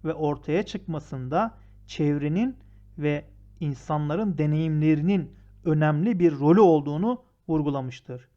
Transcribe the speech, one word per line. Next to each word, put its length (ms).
ve 100
ortaya 480
çıkmasında 920
çevrenin 680
ve 260
insanların 760
deneyimlerinin 920
önemli 540
bir 200
rolü 220
olduğunu 640
vurgulamıştır. 880